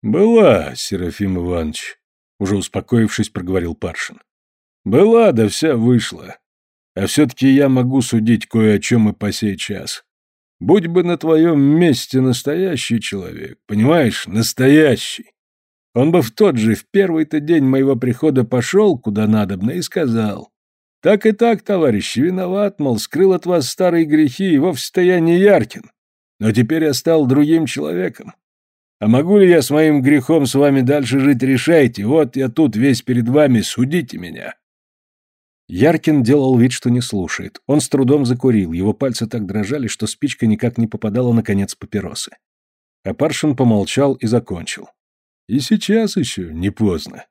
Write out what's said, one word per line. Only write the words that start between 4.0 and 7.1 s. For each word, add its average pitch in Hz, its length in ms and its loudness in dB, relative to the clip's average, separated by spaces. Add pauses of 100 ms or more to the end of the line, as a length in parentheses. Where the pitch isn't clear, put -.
"Была, 202 480 4
да 113 160 2
вся 147 280 -2
вышла. 117 600 -2 (580)
А 98 120 -4
все-таки 143 420 0